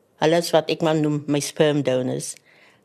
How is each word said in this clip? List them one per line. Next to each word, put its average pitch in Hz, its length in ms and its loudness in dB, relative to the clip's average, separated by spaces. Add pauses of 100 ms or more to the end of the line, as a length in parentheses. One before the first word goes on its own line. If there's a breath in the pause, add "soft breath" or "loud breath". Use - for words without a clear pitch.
(160)
hulle 160 200 2
is 170 140 -2
wat 156 200 2
ek 156 100 -2
maar 160 160 2
noem 151 300 0
my 147 140 0
sperm 147 420 0
donors. 127 520 -4 (500 soft breath)